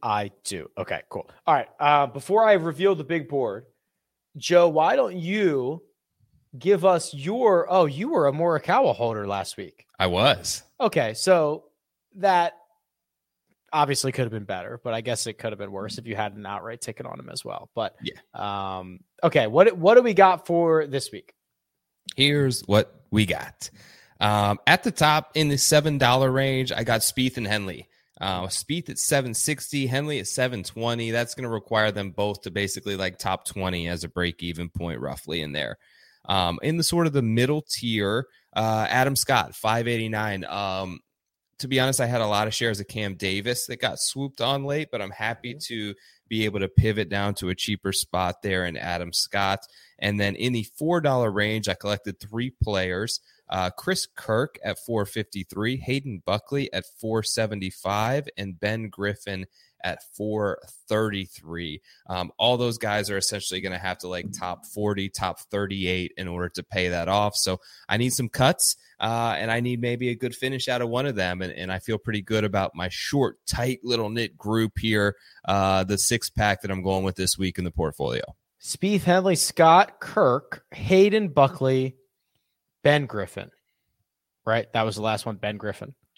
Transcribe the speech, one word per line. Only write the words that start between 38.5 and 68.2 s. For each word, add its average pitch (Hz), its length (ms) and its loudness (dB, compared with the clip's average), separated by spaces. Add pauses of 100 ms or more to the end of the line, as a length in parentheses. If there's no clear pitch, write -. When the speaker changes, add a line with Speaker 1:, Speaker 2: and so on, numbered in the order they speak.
Speaker 2:
uh, 110 340 0
Adam 131 280 2
Scott, 120 360 0
five 113 320 0
eighty-nine. 110 600 -2
Um, 95 560 -6 (580)
to 139 80 -8
be 127 140 2
honest, 131 180 2
I 127 60 0
had 120 160 0
a 110 60 0
lot 104 200 2
of 107 60 -4
shares 110 260 -2
of 101 80 -10
Cam 101 280 -6
Davis 101 520 -4
that 123 140 -10
got 113 180 -2
swooped 135 400 -6
on 139 240 -2
late, 143 300 -4
but 110 80 -4
I'm 98 100 -8
happy 117 440 -6
Speaker 1:
Mm-hmm. 147 180 -12
Speaker 2:
to 104 220 -6 (340)
be 110 160 0
able 101 160 -2
to 95 80 -2
pivot 104 400 2
down 101 260 -2
to 90 140 -4
a 90 60 -2
cheaper 95 360 -4
spot 90 500 -2
there 92 240 -2
in 80 120 -6
Adam 87 340 -6
Scott. 98 480 -2 (400)
And 101 200 0
then 101 160 0
in 123 180 -2
the 110 120 -2 (120)
four 165 240 0
dollar 127 280 2
range, 104 380 0
I 95 60 0
collected 101 480 -6
three 117 320 -6 (100)
players. 95 560 -2 (280)
Uh, 92 220 -2
Chris - 460 -4
Kirk 117 480 -2
at 98 160 -6
four 110 260 -2
fifty-three, 104 720 -4
Hayden 131 480 -6
Buckley 131 480 -2
at 92 100 -4 (160)
four 110 220 -2
seventy-five, 107 1120 -2
and 98 240 -8
Ben 110 300 -4
Griffin 101 560 -6 (380)
at 87 160 -6 (180)
four 107 400 -4 (320)
thirty-three. 87 880 -4 (280)
Um, 90 320 -6
all 120 180 4
those 117 220 -2
guys 104 320 -2
are 98 60 -2
essentially 95 440 -4
gonna 92 160 -6
have 92 220 -6
to, 90 80 -10
like, 90 280 -8
top 90 300 -8
forty, 101 440 -4
top 92 320 -6 (100)
thirty-eight 95 640 -4
in 92 100 -8
order 87 220 -6
to - 140 -12
pay 90 260 -2
that 85 180 -2
off. 104 280 2
So 92 240 -2 (280)
I 104 100 0
need 123 160 0
some 120 160 -4